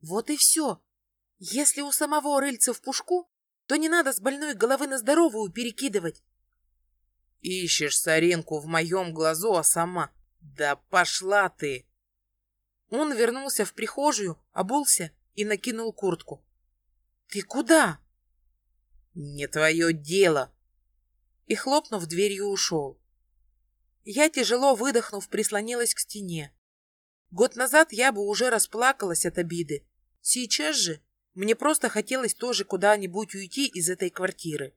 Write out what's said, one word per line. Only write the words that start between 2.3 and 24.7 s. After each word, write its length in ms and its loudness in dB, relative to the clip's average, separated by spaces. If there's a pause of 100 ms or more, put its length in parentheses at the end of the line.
рыльца 320 -2
в 80 -8
пушку, 480 -4 (420)
то 60 2
не 120 0
надо 240 2
с 60 -4
больной 360 -4
головы 340 2
на 100 -4
здоровую 540 2
перекидывать". 720 -6 (1160)
"Ищешь 600 -2
соринку 580 2
в 80 -10
моем 480 -2
глазу, 400 0
а 80 2
сама? 480 0 (300)
Да 340 -2
пошла 760 2
ты!" 380 -8 (1040)
Он 260 -2
вернулся 500 0
в 80 -12
прихожую, 680 -2 (100)
обулся 600 0 (240)
и 80 -2
накинул 480 -4
куртку. 520 -6 (840)
"Ты 140 -8
куда?" 580 2 (1120)
"Не 320 -10
твое 460 2
дело!" 600 2 (920)
И, 80 0
хлопнув 520 -2
дверью, 400 -2
ушел. 540 -2 (1000)
Я, 280 2
тяжело 440 2